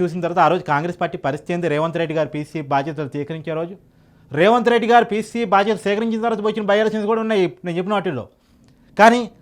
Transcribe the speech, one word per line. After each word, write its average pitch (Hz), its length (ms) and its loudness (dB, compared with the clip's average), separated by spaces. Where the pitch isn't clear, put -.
చూసిన 175 200 -4
తర్వాత 170 180 0
ఆ 160 80 8
రోజు 175 160 2
కాంగ్రెస్ 156 380 -2
పార్టీ 170 160 -4
పరిస్థితి 147 360 -4
ఏంది? 175 140 -2
రేవంత్ 156 300 -2
రెడ్డి 160 180 -4
గారు 156 120 -2
పీసీసీ 151 340 -8
బాధ్యతలు 143 460 -4
స్వీకరించే 147 460 -8
రోజు, 170 220 -6
రేవంత్ 208 380 4
రెడ్డి 233 180 2
గారు 233 180 6
పీసీసీ 220 400 -4
బాధ్యతలు 202 360 2
స్వీకరించిన 220 400 -2
తర్వాత 220 200 -2
వచ్చిన 214 240 -4
బై 202 140 4
ఎలక్షన్స్ 214 280 0
కూడా 226 140 0
ఉన్నాయి 214 320 0
నేను 175 120 -6
చెప్పిన 180 160 -4
వాటిల్లో. 165 340 -4
కానీ 226 300 6